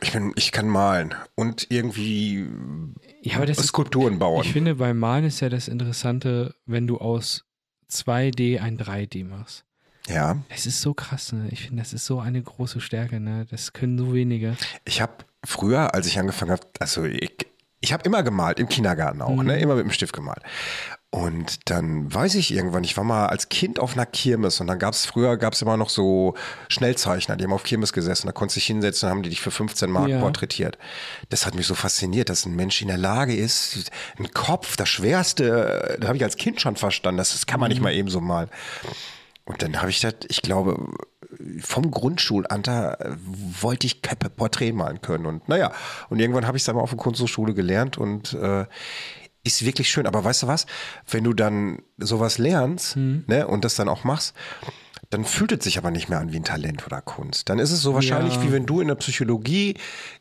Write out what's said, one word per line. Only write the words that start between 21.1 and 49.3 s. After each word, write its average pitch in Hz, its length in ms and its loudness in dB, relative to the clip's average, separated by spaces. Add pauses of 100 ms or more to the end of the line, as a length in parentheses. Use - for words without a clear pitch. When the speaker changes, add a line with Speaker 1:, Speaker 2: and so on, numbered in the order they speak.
Speaker 1:
Und 82 600 -2
dann 78 420 0
weiß 185 220 2
ich - 180 0
irgendwann, 90 300 0
ich - 120 -2
war 101 80 0
mal 107 240 2
als 95 220 -2
Kind - 300 0
auf 123 140 0
einer 123 120 0
Kirmes 110 560 2
und 87 60 -4
dann 90 100 0
gab's, 98 300 0
früher 120 300 4
gab's 110 260 0
immer 113 120 4
noch 110 140 2
so 95 460 4 (320)
Schnellzeichner, 120 680 0
die 92 100 -2
haben 139 80 2
auf - 100 0
Kirmes 110 300 0
gesessen, 90 340 0
da 90 40 -4
konntest - 260 -2
du - 20 0
dich - 80 0
hinsetzen, 104 420 2
haben 95 140 0
die 87 60 -4
dich 82 120 -4
für - 80 -4
fünfzehn 104 400 -2
Mark 95 200 4
Speaker 2:
Ja. 131 100 2
Speaker 1:
porträtiert. - 580 -2 (520)
Das - 180 0
hat 92 80 -4
mich 90 100 0
so 95 80 2
fasziniert, 95 560 0
dass - 160 0
ein 87 100 -2
Mensch 95 280 0
in 101 60 -2
der 90 100 0
Lage 117 360 2
ist, 110 540 0 (300)
ein 101 140 -6
Kopf, - 440 0
das 95 120 0
Schwerste, 117 1120 2
das 107 100 -2
hab 127 60 2
ich 131 80 2
als 104 140 0
Kind 233 240 -2
schon 107 140 0
verstanden, 95 420 0
das, 90 160 2
das - 140 -2
kann 131 120 0
man 120 100 2
nicht 123 100 2
Speaker 2:
Mhm. - 60 2
Speaker 1:
mal 85 80 2
eben 98 160 2
so 90 120 0
malen. 85 280 0 (960)
Und - 180 -6
dann 78 180 -2
hab 92 80 0
ich 92 120 0
das, 113 120 0 (140)
ich - 160 -2
glaube, 95 340 2 (840)
vom 151 300 0
Grundschulalter 113 1080 0 (260)
wollte 95 640 -2
ich - 160 -4
Köppe - 260 -2
Porträt 113 440 0
malen 82 280 -2
können. 82 240 -2
Und 80 240 -4
naja, 170 220 4 (380)
und 110 100 2
irgendwann 117 260 4
hab 127 100 0
ich's 131 100 0
dann 113 100 0
mal 120 80 2
auf 120 80 -2
der 120 80 -6
Kunsthochschule 113 560 0
gelernt 101 420 2
und, 104 360 -2
äh, 98 320 0 (800)